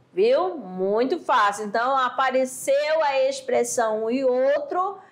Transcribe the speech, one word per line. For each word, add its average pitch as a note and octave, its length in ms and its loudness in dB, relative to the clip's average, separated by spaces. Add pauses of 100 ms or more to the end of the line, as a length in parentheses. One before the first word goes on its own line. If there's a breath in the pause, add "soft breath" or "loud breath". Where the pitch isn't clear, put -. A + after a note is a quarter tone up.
(120)
Viu? D4 460 2
Muito G#3 600 -2
fácil. D4 460 0
Então, A#3 300 0
apareceu C4+ 1080 0
a C#4 180 2
expressão A#3+ 840 0
um A3+ 40 -2
e C4 160 0
outro. D4 720 0 (140 loud breath)